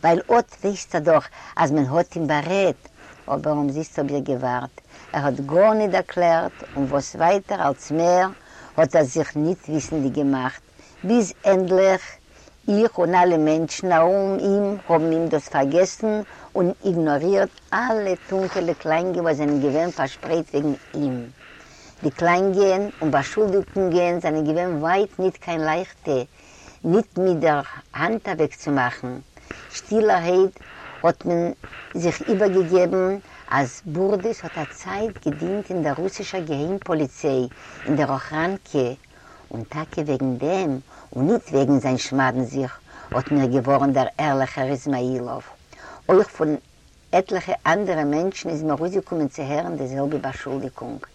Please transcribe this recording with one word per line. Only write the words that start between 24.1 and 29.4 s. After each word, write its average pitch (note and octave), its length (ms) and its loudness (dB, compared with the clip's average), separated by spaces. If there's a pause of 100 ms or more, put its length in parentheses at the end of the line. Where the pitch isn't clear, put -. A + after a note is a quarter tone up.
זענען D#3 240 0
געווען E3+ 320 0
ווייט F3+ 420 0
נישט F#3 180 0
קיין E3 280 -4
לייכטע, D#3+ 480 -4 (720)
נישט F3 340 2
מיט F#3 180 2
דער D3+ 240 2 (340)
האנט G3 340 -4
אוועקצומאכן. C#3+ 800 -2 (640)